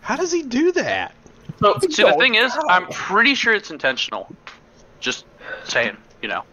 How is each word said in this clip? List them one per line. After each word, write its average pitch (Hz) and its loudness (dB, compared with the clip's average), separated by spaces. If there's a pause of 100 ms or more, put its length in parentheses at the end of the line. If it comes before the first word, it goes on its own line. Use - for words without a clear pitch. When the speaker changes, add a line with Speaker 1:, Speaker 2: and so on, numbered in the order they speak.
Speaker 1:
How 208 -4
does 349 -4
he 339 -2
do 277 0
that? 135 -4 (460)
Speaker 2:
So, 208 4
Speaker 3:
What's 359 0
Speaker 2:
see, - 4
the - 8
Speaker 3:
going - 4
Speaker 2:
thing 240 4
is, 240 2
Speaker 3:
on? 302 -2
Speaker 2:
I'm 180 4
pretty 233 2
sure 240 2
it's 202 -4
intentional. 127 -4 (720)
Just - -6 (400)
saying, 117 -2 (260)
you 113 -8
know. 95 -6 (100)